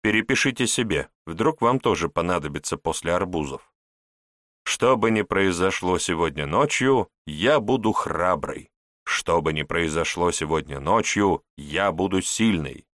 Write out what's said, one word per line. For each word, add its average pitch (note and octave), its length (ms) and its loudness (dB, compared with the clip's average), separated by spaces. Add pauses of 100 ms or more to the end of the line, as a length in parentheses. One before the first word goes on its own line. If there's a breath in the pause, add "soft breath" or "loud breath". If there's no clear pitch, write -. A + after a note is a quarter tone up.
Перепишите A#2 640 0
себе, D#2 420 -2 (160)
вдруг A2 360 -2
вам B2 180 2
тоже E2+ 300 0
понадобится D#2+ 680 -2
после E2 360 -2
арбузов. E2+ 600 -4 (920)
«Что B2 340 2
бы A2+ 140 2
ни G#2+ 100 2
произошло F#2 760 2
сегодня D#2+ 480 -2
ночью, B2+ 640 0 (160)
я G#2 340 2
буду A2 340 0
храброй. E2 760 -2 (360)
Что - 360 0
бы D#2 120 0
ни D2+ 100 -4
произошло E2 680 0
сегодня D2+ 480 -4
ночью, G2 640 2 (120)
я D#2 360 -2
буду F#2 300 0
сильной. F2+ 640 -2 (100)